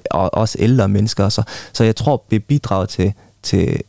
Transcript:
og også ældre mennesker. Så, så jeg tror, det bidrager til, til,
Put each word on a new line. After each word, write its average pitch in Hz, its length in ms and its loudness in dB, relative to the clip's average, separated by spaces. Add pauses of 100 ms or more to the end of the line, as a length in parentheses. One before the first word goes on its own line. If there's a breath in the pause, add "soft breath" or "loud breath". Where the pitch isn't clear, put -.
(120)
og 92 220 0
også 110 260 -2
ældre 120 280 4
mennesker. 101 420 0
Så, - 140 -2 (300 loud breath)
så - 100 0
jeg 113 120 4
tror, 131 360 0
det 110 120 0
bidrager 98 420 0
til, 92 280 -2 (300 soft breath)
til, - 460 0